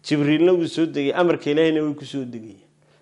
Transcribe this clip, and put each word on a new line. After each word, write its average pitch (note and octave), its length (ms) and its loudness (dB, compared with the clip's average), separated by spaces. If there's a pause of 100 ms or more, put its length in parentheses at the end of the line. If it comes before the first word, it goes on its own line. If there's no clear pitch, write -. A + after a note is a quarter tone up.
Jibriilna D#3 500 2
wuu E3+ 140 2
soo E3 200 -2
degay, C#3 280 -2
amarka E3 360 2
Ilaahayna D#3 320 2
way D3+ 120 -2
ku C#3 100 -14
soo C3+ 200 -8
degayaan. A2 420 -14 (360)